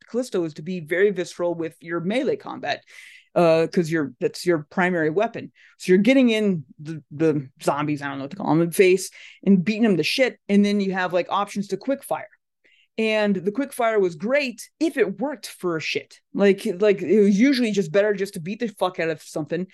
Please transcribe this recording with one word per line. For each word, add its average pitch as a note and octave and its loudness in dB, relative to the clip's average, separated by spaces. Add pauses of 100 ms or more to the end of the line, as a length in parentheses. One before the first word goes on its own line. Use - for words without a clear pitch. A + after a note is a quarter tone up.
Callisto A3+ -4
is D#3 -8
to D#3+ -16
be F3+ -6
very F3 2
visceral F3 -4
with E3 -8
your E3+ -6
melee G3+ -2
combat, B2+ -8 (500)
uh, E3 4
'cause E3 0
you're, D3+ -2
that's - -6
your E3+ 0
primary F3+ 0
weapon. G3+ -4 (280)
So F3+ 0
you're F#3+ 6
getting C4 6
in G#3 0 (140)
the, D#3 -12
the D3 0 (140)
zombies, D3 -2
I C#3+ -6
don't C#3 -10
know C3+ -10
what C#3 -12
to - -16
call - -4
them, D#3 4
in E3+ 2
the D#3+ -10
face F#3 4 (340)
and F#3 4
beating G#3+ -2
them G3+ 4
to D#3 0
shit. B3 -2 (100)
And G3+ 4
then G3+ 0
you F#3+ -2
have, F3+ -2
like, F3 0
options G3+ -4
to F#3+ -6
quick C#4 -4
fire. - -8 (680)
And G#3+ 0
the F#3 -4
quick C4+ -4
fire A3+ 0
was F3+ 0
great B3 -4 (100)
if D4+ -2
it G3 0
worked C4+ -6
for E3+ -4
a - -6
shit. - -8 (140)
Like, G3 2 (120)
like, G3 2
it G3 4
was G3 6
usually B3 4
just F3+ -2
better G3+ 2
just G3 -4
to F#3 -8
beat F#3+ -8
the A#3 -4
fuck F3+ -4
out D#3+ -2
of D#3 -6
something E3 -8